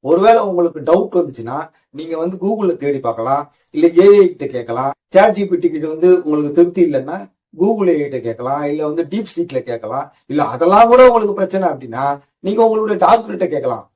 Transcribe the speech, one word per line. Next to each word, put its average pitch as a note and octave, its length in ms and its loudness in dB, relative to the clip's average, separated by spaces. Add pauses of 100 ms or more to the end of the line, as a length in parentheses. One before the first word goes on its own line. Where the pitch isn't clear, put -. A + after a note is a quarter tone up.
ஒருவேளை G#3 360 4
உங்களுக்கு F3 380 -2
டவுட் F3 360 0
வந்துச்சுன்னா, C#3+ 540 -6 (200)
நீங்க E3 280 -12
வந்து F3+ 200 -6
Google-ல G3 400 -4
தேடி C#3 220 -4
பார்க்கலாம், A#2+ 540 -4 (180)
இல்ல D#3+ 160 0
ஏ F#3+ 320 6
ஐ F#3 80 6
கிட்ட D#3+ 180 -6
கேட்கலாம். B2 460 -6 (220)
சாட் G3+ 200 6
ஜி G3 140 -4
பி F3 100 -2
டி E3+ 120 0
கிட்ட D#3 180 -6
வந்து F3 360 2
உங்களுக்கு D3+ 280 -2
திருப்தி F3 320 2
இல்லைன்னா, D3 340 -4 (420)
Google G3+ 280 0
ஏ E3+ 60 2
ஐ D3+ 60 0
கிட்ட C3+ 200 -6
கேட்கலாம், B2 440 -6
இல்ல D3+ 220 -4
வந்து D#3+ 180 -4
DeepSeek-ல F3 560 -8
கேட்கலாம், B2 540 -10 (120)
இல்ல D3 180 -4
அதெல்லாம் F#3 440 4
கூட B3+ 200 8
உங்களுக்கு A3 260 2
பிரச்சனை F#3 360 -2
அப்படின்னா, C3 500 -6 (200)
நீங்க G#3+ 240 0
உங்களுடைய G#3+ 420 0
டாக்டர் A3 240 2
கிட்ட F#3+ 180 -4
கேட்கலாம் B2+ 480 -6